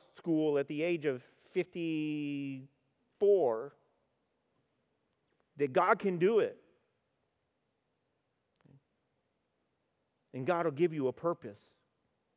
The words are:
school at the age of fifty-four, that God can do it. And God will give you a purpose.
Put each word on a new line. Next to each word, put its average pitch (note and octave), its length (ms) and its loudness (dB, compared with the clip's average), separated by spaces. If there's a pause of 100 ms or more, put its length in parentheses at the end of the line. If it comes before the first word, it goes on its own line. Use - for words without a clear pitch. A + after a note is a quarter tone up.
(160)
school D#3 400 0
at C#3 120 0
the D3+ 140 -4
age E3+ 220 -2
of C3 160 -2 (320)
fifty-four, D3+ 1080 -4 (3000)
that C#3+ 160 -2
God F#3 260 4
can F#3 200 0
do G3+ 200 4
it. B2+ 180 0 (3750)
And C3 140 -8
God E3+ 180 0
will D#3+ 80 -2
give D#3+ 200 2
you C#3 160 0
a B2 40 0
purpose. B2 480 -6 (760)